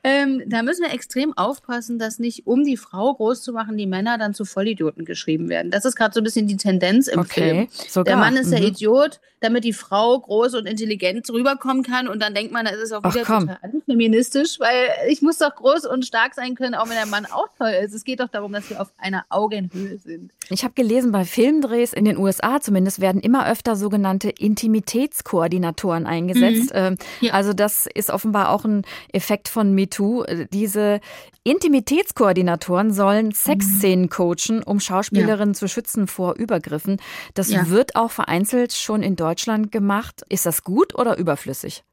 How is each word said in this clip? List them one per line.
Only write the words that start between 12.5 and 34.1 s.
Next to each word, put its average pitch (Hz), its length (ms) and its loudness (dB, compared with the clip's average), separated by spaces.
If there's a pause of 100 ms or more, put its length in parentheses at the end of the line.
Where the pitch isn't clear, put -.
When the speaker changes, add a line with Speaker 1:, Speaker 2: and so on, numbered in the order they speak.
Speaker 1:
man, 226 140 -4
das 202 100 -2
ist 220 160 -6
auch 214 120 -6
Speaker 2:
Ach, 185 100 2
Speaker 1:
wieder 233 120 0
Speaker 2:
komm. 214 220 2
Speaker 1:
total 180 140 -8
anfeministisch, 240 1000 2
weil 247 300 2 (200)
ich 294 120 2
muss 311 160 2
doch 294 180 0
groß 285 300 2
und 254 200 -4
stark 233 280 0
sein 254 220 -8
können, 247 200 -4
auch 226 140 -2
wenn 233 60 -6
der 220 100 -2
Mann 208 200 -4
auch 392 220 -4 (100)
toll 226 160 0 (100)
ist. 208 100 -6
Es 226 100 -12
geht 254 160 -6
doch 247 100 -4
darum, 208 220 -8
dass 202 180 -8
wir 202 120 -10
auf 202 160 -8
einer 190 320 -6
Augenhöhe 196 680 -4
sind. 175 340 -16 (180)
Speaker 2:
Ich 185 140 -4
hab 254 120 -6
gelesen, 247 360 2
bei 196 140 0
Filmdrehs 240 680 2
in 208 140 2
den 214 120 2
U 190 100 0
S 190 140 0
A 269 200 0
zumindest 190 400 0
werden 190 200 2
immer 254 280 2
öfter 233 260 -2
sogenannte 202 540 0
Intimitätskoordinatoren 190 1800 0
eingesetzt. 226 640 2
Speaker 1:
Mhm. - 20 -10
Speaker 2:
Ähm, 185 240 0 (220)
Speaker 1:
Ja. 233 140 0
Speaker 2:
also 196 200 2
das 208 400 0
ist - 160 -4
offenbar 202 420 0
auch 208 120 0
ein 208 200 0 (280)
Effekt 202 380 -2
von 202 240 2
metoo. 202 500 0
Äh, 165 280 -6
diese 208 500 0 (420)
Intimitätskoordinatoren 214 1500 2
sollen 208 400 2
Sexszenen 196 720 2
Speaker 1:
Mhm. 175 40 -2
Speaker 2:
coachen, 180 540 0